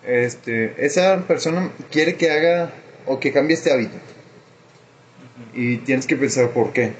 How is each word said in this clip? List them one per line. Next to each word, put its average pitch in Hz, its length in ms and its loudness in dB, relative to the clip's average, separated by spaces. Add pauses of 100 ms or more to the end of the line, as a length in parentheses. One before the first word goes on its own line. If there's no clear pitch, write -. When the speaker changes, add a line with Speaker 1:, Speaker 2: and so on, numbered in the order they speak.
Speaker 1:
este, 120 680 -2 (100)
esa 180 420 2
persona 165 440 -2 (200)
quiere 160 260 0
que 165 140 2
haga 170 420 2 (340)
o 131 140 -2
que 135 120 0
cambie 151 220 2
este 160 180 0
hábito. 117 240 0
Speaker 2:
Ujú. - 1600 -20
Speaker 1:
Y 120 180 0
tienes 131 280 -2
que 160 100 0
pensar 123 340 2
por 117 220 0
qué. 113 280 0